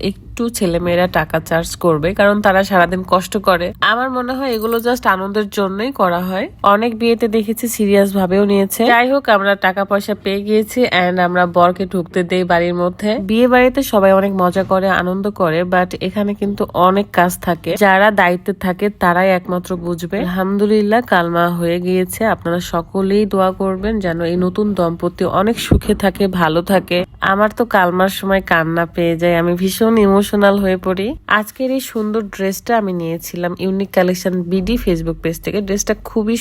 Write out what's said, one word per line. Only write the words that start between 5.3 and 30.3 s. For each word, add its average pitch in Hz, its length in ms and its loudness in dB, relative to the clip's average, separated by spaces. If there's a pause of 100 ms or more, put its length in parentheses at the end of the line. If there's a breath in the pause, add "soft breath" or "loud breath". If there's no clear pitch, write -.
জন্যই 202 340 -2 (100)
করা 175 280 0
হয়। 190 160 -4 (280)
অনেক 226 180 0 (100)
বিয়েতে 233 340 0
দেখেছি 220 300 -2 (100)
সিরিয়াস 202 340 2 (100)
ভাবেও 190 320 2
নিয়েছে। 196 300 0 (100)
যাই 240 220 4
হোক, 277 100 0 (120)
আমরা 196 180 0 (120)
টাকা 185 160 0 (100)
পয়সা 202 220 -2 (100)
পেয়ে 202 240 -2
গিয়েছি 214 320 0 (220)
and 180 140 0 (120)
আমরা 180 160 2 (140)
বরকে 180 260 4 (100)
ঢুকতে 180 260 -2 (120)
দেই 185 200 0
বাড়ির 175 300 2
মধ্যে। 180 300 -2 (180)
বিয়ে 226 240 4
বাড়িতে 254 260 4 (120)
সবাই 196 280 6
অনেক 196 140 0 (100)
মজা 180 280 0
করে, 190 160 0 (140)
আনন্দ 185 240 -4 (160)
করে, 165 180 0 (140)
but 180 160 2 (180)
এখানে 202 240 -2 (100)
কিন্তু 202 220 -4 (240)
অনেক 196 200 2 (120)
কাজ 175 120 4 (140)
থাকে। 165 260 -4 (140)
যারা 196 220 6 (140)
দায়িত্বে 180 320 0 (120)
থাকে 185 200 -2 (160)
তারাই 185 280 4 (100)
একমাত্র 180 300 -6 (160)
বুঝবে। 175 400 -6
আলহামদুলিল্লাহ, 202 760 2 (120)
কালমা 170 320 2 (140)
হয়ে 170 260 0
গিয়েছে। 185 360 -2 (120)
আপনারা 170 260 -2 (140)
সকলেই 196 500 0 (100)
দোয়া 190 160 2 (120)
করবেন 190 320 -2 (120)
যেন 165 140 -2 (120)
এই 175 140 0
নতুন 196 220 -2 (120)
দম্পতি 175 440 -2 (160)
অনেক 220 160 2 (100)
সুখে - 280 2 (100)
থাকে, 190 200 0 (160)
ভালো 165 220 2 (100)
থাকে। 175 260 0 (340)
আমার 202 260 2
তো 247 60 0 (120)
কালমার 185 440 2
সময় 196 220 0 (100)
কান্না 165 340 0 (100)
পেয়ে 170 260 0
যায়, 175 200 2
আমি 175 200 2
ভীষণ 208 320 0 (140)
ইমোশনাল 202 560 4